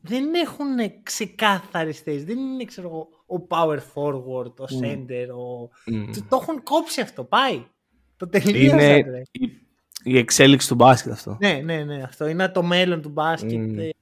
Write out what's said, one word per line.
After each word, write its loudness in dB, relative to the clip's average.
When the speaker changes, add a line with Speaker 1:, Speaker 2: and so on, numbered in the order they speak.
Speaker 1:
δεν -4
έχουνε -4
ξεκάθαρες -4
θέσεις, -8
δεν -8
είναι, -8
ξέρω -14
εγώ, -12
ο -20
power 0
forward, -8
ο -14
Speaker 2:
Μμμ. -6
Speaker 1:
center, -8
ο -12
Speaker 3:
Μμμ. -6
Speaker 1:
το, -12
το 0
έχουν -8
κόψει -2
αυτό, -8
πάει. 0
Το -12
τελείωσαν, 4
Speaker 3:
Είναι 6
Speaker 1:
ρε. -12
Speaker 3:
η, -6
η 4
εξέλιξη 6
του 0
μπάσκετ 6
αυτό. -10
Speaker 1:
Ναι, 2
ναι, -6
ναι, -10
αυτό -10
είναι -2
το -2
μέλλον 0
του -14
μπάσκετ, -2
Speaker 3:
Μμμ. -4
Speaker 1:
ε, -6